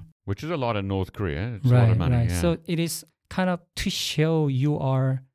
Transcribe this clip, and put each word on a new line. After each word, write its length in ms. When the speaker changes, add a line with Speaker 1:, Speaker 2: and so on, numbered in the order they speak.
Speaker 1:
Which 180
is 60
a 80
lot 180
in 120
North 260
Korea. 440
It's 80
a 80
lot 80
Speaker 2:
Right, 100
Speaker 1:
of 80
money, 160
Speaker 2:
right. 140
Speaker 1:
yeah. 120
Speaker 2:
So 240
it 140
is 260
kind 220
of 80
to 80
show 560
you 320
are 420